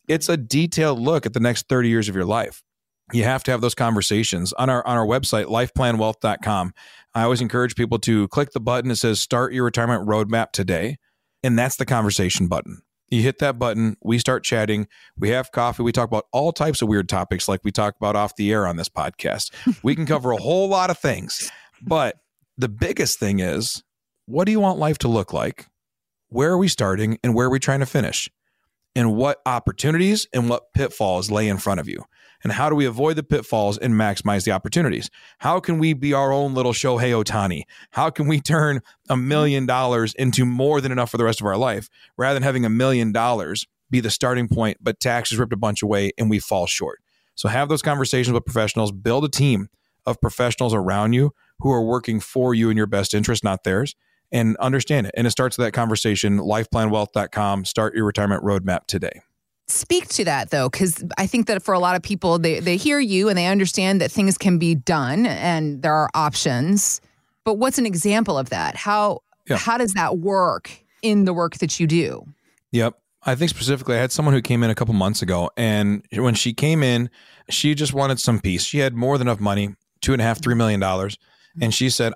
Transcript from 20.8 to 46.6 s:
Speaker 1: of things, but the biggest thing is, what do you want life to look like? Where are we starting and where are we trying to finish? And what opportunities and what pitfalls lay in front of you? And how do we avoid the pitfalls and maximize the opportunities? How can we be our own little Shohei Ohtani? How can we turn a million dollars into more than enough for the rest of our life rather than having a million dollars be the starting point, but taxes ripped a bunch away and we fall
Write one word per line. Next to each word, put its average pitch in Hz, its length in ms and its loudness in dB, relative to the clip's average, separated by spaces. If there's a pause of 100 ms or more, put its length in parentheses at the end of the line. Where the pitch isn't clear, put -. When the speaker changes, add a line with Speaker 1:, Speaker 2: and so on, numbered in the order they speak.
Speaker 1:
of 165 80 -4
things, - 520 -4 (320)
but 135 360 -2 (380)
the 127 120 -2
biggest 117 500 -2
thing 98 220 0
is, 92 420 -4 (440)
what 147 180 0
do 214 80 2
you 220 80 2
want 185 180 2
life 151 200 0
to 135 100 -2
look 110 240 0
like? - 340 -4 (640)
Where 139 240 0
are 180 60 2
we 190 100 4
starting 107 560 0
and 120 100 2
where 123 140 2
are - 20 0
we 135 80 2
trying 139 220 0
to 131 60 -2
finish? - 440 -2 (640)
And 113 220 2
what 139 280 0
opportunities 160 880 0
and 120 160 0
what 120 240 -2
pitfalls 104 600 0
lay 107 160 2
in 95 100 0
front 95 220 -2
of 71 80 -8
you? 50 160 -10 (380)
And 110 120 -2
how 139 160 0
do 156 40 2
we 147 120 2
avoid 139 300 0
the 151 60 -4
pitfalls 110 540 0
and 120 160 0
maximize 101 540 0
the 107 60 2
opportunities? 107 580 -2 (300)
How 175 200 0
can 170 180 -2
we 160 140 4
be 143 220 -2
our 135 180 2
own 139 220 0
little 123 180 0
Shohei 123 400 0
Ohtani? 101 520 -2 (260)
How 151 180 0
can 151 180 -2
we 151 140 2
turn 151 400 0 (300)
a 131 60 2
million 139 500 0
dollars 123 480 0
into 127 320 0
more 135 340 2
than 131 100 -2
enough 123 200 -2
for 117 80 -4
the 117 60 2
rest 113 180 0
of 104 40 0
our 98 120 0
life 110 320 -2 (260)
rather 131 180 0
than 131 80 -2
having 131 220 0
a 113 60 2
million 120 420 2
dollars 110 540 -2 (240)
be 123 100 2
the 110 100 -2
starting 123 380 0
point, 113 320 0
but 113 200 -2
taxes 120 380 -2
ripped 120 140 0
a 107 60 -4
bunch 104 240 -2
away 101 340 0
and 110 140 0
we 104 80 2
fall 92 280 -2